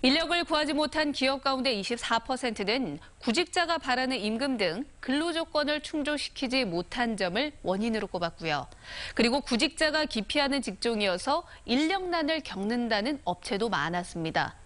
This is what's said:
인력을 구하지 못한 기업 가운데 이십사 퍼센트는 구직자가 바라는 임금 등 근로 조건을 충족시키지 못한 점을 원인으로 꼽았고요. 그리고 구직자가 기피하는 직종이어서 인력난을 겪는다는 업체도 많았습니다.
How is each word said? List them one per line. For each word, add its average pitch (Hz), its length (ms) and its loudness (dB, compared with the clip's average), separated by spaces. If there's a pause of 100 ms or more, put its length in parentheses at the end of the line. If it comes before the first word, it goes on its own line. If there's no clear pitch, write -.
인력을 320 400 4
구하지 302 300 0
못한 302 380 0
기업 262 320 0
가운데 262 300 2
이십사 226 460 0
퍼센트는 226 800 -2 (180)
구직자가 330 640 0
바라는 262 380 0
임금 226 400 0
등 190 280 0 (140)
근로 302 340 0
조건을 302 480 0
충족시키지 277 840 -2
못한 208 520 -2
점을 196 340 0 (120)
원인으로 202 420 0
꼽았고요. 165 600 -2 (480)
그리고 240 260 4
구직자가 302 640 2
기피하는 277 560 0
직종이어서 214 840 0 (220)
인력난을 320 760 2
겪는다는 220 840 -2
업체도 202 460 -2
많았습니다. 165 880 -2 (100)